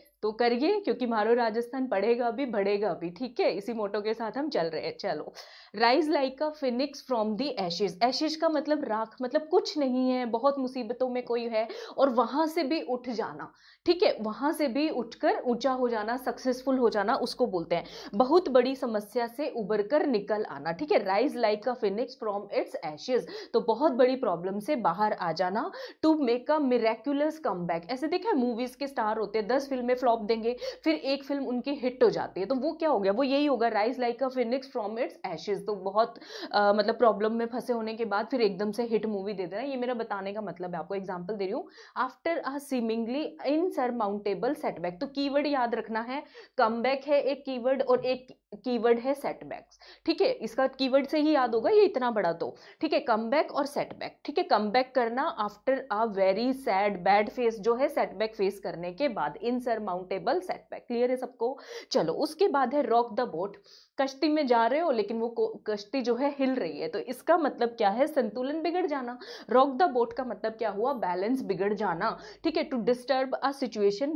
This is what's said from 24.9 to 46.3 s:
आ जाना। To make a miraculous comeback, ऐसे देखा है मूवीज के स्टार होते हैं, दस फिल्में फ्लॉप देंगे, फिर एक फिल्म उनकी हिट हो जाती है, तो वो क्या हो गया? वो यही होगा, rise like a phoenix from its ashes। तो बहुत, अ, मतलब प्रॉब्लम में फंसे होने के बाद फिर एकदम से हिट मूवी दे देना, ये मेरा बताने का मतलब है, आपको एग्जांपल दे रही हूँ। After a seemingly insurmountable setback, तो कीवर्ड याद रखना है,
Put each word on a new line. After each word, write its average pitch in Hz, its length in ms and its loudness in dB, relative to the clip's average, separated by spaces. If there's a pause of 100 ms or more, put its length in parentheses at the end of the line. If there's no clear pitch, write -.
आ 175 200 -2
जाना। 190 360 0 (360)
To 311 160 6
make 240 300 2
a 311 120 4
miraculous 262 840 2
comeback, 175 420 -2
ऐसे 262 180 -4
देखा 359 220 -2
है 427 80 4
मूवीज 240 380 -2
के 277 120 -6
स्टार 226 320 -2
होते 214 200 -2
हैं, 208 80 -4
दस 277 220 0
फिल्में 247 260 0
फ्लॉप 240 280 2
देंगे, 226 320 0 (280)
फिर 320 120 4
एक 277 280 -2
फिल्म 285 220 -4
उनकी 247 300 -2
हिट 247 280 0
हो 220 80 8
जाती 156 300 -4
है, 190 60 -2
तो 262 100 0
वो 294 160 0
क्या 320 160 -2
हो 247 100 4
गया? 196 120 2
वो 220 140 2
यही 277 200 2
होगा, 233 260 2
rise 226 280 0
like 240 240 -2
a 262 80 -2
phoenix 254 400 -2
from 220 280 -4
its 330 280 -4
ashes। 185 360 -4
तो 214 100 -4 (100)
बहुत, 202 340 0 (340)
अ, 202 220 6
मतलब 214 240 2
प्रॉब्लम 220 360 4
में 233 140 0
फंसे 240 260 -4
होने 220 220 -4
के 226 100 -2
बाद 208 260 -2
फिर 254 100 2
एकदम 202 300 2
से 233 140 -2
हिट 220 220 0
मूवी 202 260 -2
दे 185 120 -4
देना, 190 180 -6
ये 277 140 -4
मेरा 247 180 -2
बताने 202 380 -6
का 220 80 -6
मतलब 175 320 -8
है, 170 60 -4
आपको 175 160 -6
एग्जांपल 190 400 -6
दे 196 100 -4
रही 190 80 -2
हूँ। 285 140 -6 (320)
After 262 360 -2 (100)
a 277 180 -4
seemingly 233 600 -2 (240)
insurmountable 226 1120 0
setback, 175 400 -4
तो 277 80 -4
कीवर्ड 277 380 0
याद 247 280 0
रखना 226 260 -4
है, 254 200 -6 (360)